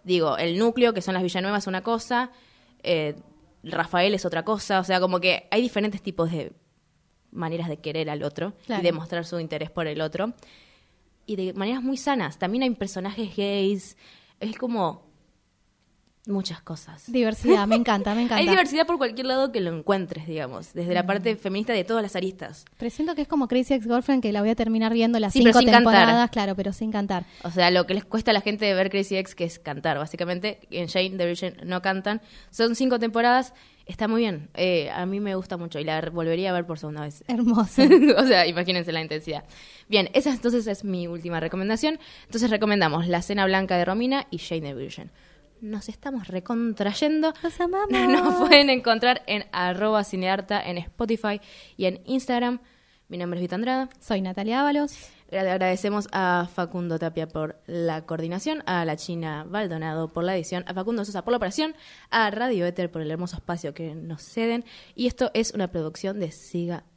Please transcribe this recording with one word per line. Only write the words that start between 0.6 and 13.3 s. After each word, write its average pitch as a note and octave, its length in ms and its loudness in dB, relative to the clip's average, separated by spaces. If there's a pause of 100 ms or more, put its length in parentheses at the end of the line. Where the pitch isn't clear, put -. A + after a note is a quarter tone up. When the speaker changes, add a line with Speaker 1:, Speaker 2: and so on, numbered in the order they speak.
Speaker 1:
que F#3+ 80 -4
son F#3+ 120 -4
las F#3 100 -2
Villanuevas, F#3 420 -2
es - 20 -6
una F#3 160 -6
cosa, A#3+ 480 -4 (520)
eh, D3+ 320 -2 (480)
Rafael F3 520 0
es F#3+ 100 -4
otra E3 200 -2
cosa, G3+ 340 0
o F3+ 60 0
sea, F#3 160 2
como F#3 180 0
que F3+ 320 0
hay G#3+ 100 4
diferentes G#3 400 -2
tipos E3 300 -2
de D#3+ 220 -6 (800)
maneras E3+ 360 -6
de D3+ 100 -6
querer D#3 320 -6
al D3 140 -6
otro E3 300 -6 (120)
Speaker 2:
Claro. G#3 160 -4
Speaker 1:
y F3 40 -2
de F3 80 6
mostrar E3 320 -6
su E3+ 160 -6
interés D#3 280 -6
por E3 180 -4
el D3+ 120 -6
otro. E3+ 340 -4 (920)
Y G#3+ 100 -6
de F#3 180 -4
maneras A3+ 300 -4
muy C4 140 -2
sanas. A#3 420 -2
También A3 240 0
hay B3+ 80 2
personajes G3 640 -6